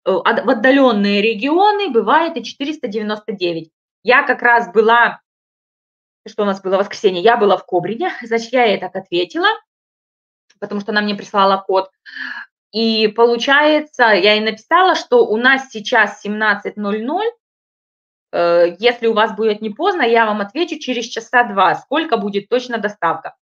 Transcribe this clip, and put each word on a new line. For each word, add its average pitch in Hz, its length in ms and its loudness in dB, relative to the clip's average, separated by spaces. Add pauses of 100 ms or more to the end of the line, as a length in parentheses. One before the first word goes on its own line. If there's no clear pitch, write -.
э, 180 60 0
от-, 190 340 0
в 220 60 0
отдалённые 214 720 2
регионы 330 640 0
бывает 269 480 0
и 226 80 -10
четыреста 285 440 -8
девяносто 214 440 -6
девять». 165 380 -6 (320)
Я 262 220 2
как 233 180 -2
раз 233 300 2
была, 226 480 2 (1080)
что 208 140 -4
у 202 40 2
нас 196 140 -2
было, 190 160 0
воскресенье, 190 460 -2
я 233 140 4
была 202 200 2
в - 80 -12
Кобрине, 202 480 -4 (100)
значит, 226 300 -6
я 247 120 2
ей 196 140 2
так 185 160 -10
ответила, 196 540 -4 (1120)
потому 208 200 -8
что 214 120 -8
она 208 100 0
мне 208 120 -4
прислала 196 420 2
код. 185 340 -2 (840)
И 220 360 0
получается, 269 960 2
я 208 300 4
ей 214 60 0
написала, 320 540 0
что 247 320 2
у 214 100 -2
нас 262 340 0
сейчас - 500 -2
семнадцать 208 560 -4
ноль 208 260 -4
ноль, 370 280 -4 (1000)
э, 170 460 2
если 233 300 0
у 226 40 2
вас 214 220 0
будет 208 260 -2
не 220 100 -6
поздно, 339 320 -2
я 233 240 4
вам 208 140 -4
отвечу 302 380 -6
через 240 280 -6
часа 233 380 0
два, 190 300 0
сколько 302 420 -4
будет 202 320 -6
точно 240 300 -4
доставка. 196 640 -6